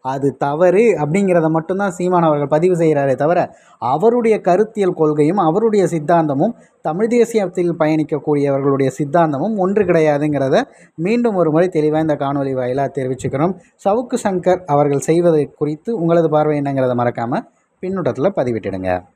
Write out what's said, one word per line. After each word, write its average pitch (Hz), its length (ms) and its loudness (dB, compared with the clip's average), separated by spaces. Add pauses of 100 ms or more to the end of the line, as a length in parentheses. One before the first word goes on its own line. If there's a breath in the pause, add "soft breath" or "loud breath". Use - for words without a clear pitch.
அது 135 360 -2
தவறு 170 440 2
அப்படிங்கிறத 175 680 2
மட்டும்தான் 185 420 -2
சீமான் 180 320 0
அவர்கள் 147 240 0
பதிவு 160 280 2
செய்கிறாரே 143 400 2
தவிர, 151 400 0 (240 loud breath)
அவருடைய 214 640 0
கருத்தியல் 190 520 0
கொள்கையும் 151 440 2
அவருடைய 202 480 2
சித்தாந்தமும் 160 680 0 (280 soft breath)
தமிழ் 180 260 -2
தேசியத்தில் 208 720 0
பயணிக்கக்கூடியவர்களுடைய 143 1080 0
சித்தாந்தமும் 156 720 -2
ஒன்று 196 260 0
கிடையாதுங்கிறத 151 760 2 (340 loud breath)
மீண்டும் 220 400 0
ஒரு 165 160 2
முறை 165 160 2
தெளிவாக 156 340 0
இந்த 160 140 0
காணொளி 139 380 -4
வாயிலாக 127 480 -4
தெரிவிச்சுக்கிறோம். 131 540 -4 (200 loud breath)
சவுக்கு 240 480 -2
சங்கர் 180 420 0
அவர்கள் 143 340 2
செய்வதை 160 460 2
குறித்து 151 520 -6
உங்களது 165 320 2
பார்வை 151 300 0
என்னங்கிறத 135 360 -2
மறக்காம 120 440 -2 (420)
பின்னூட்டத்துல 165 540 -4
பதிவிட்டுடுங்க. 95 680 -4 (120)